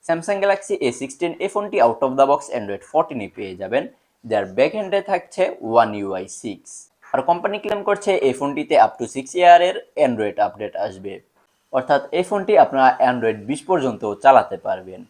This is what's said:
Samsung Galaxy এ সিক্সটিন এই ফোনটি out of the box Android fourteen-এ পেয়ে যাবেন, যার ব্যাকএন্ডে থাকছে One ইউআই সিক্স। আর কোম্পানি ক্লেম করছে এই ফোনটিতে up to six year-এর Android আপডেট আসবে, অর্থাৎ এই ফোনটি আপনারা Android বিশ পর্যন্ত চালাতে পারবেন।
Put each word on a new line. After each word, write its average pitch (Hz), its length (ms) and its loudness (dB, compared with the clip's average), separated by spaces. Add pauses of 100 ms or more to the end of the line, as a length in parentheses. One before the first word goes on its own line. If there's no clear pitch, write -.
Samsung 170 360 -4
Galaxy 196 320 0 (120)
এ 123 40 2 (100)
সিক্সটিন 170 320 -6 (120)
এই 135 100 -4
ফোনটি 208 220 -4 (100)
out 117 200 0
of 127 120 -2
the 139 120 6
box 143 100 2 (180)
Android 101 320 -8
fourteen-এ 147 460 -2
পেয়ে 95 240 -10
যাবেন, 113 240 -4 (460)
যার 104 140 0 (120)
ব্যাকএন্ডে 190 440 0 (100)
থাকছে 190 320 -4 (400)
One 107 180 0
ইউআই 95 240 -6 (160)
সিক্স। 101 300 -14 (420)
আর - 80 0 (100)
কোম্পানি 196 340 -2
ক্লেম 208 240 -4
করছে 202 220 -2 (180)
এই 127 100 0
ফোনটিতে 143 360 -4 (120)
up 110 120 -4
to 123 60 -6 (100)
six 131 120 -10 (140)
year-এর 175 360 8 (300)
Android 107 300 -2 (100)
আপডেট 104 280 -8 (120)
আসবে, 95 260 -10 (680)
অর্থাৎ 139 220 2 (180)
এই 180 100 0
ফোনটি 202 240 -2 (120)
আপনারা 131 240 4 (220)
Android 113 280 -2 (100)
বিশ 147 120 -4 (100)
পর্যন্ত 131 320 0 (220)
চালাতে 120 320 6 (100)
পারবেন। 92 420 -8